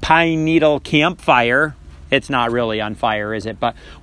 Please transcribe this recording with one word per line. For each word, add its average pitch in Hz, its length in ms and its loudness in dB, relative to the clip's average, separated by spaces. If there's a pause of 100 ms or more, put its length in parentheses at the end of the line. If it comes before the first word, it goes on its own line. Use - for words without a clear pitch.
pine 160 420 2
needle 156 340 2
campfire. 147 960 0 (360)
It's 139 180 0
not 120 240 -2
really 113 300 -2
on 107 140 -8
fire, 107 360 -4
is 107 140 -8
it? 110 120 -10
But - 180 -4 (260)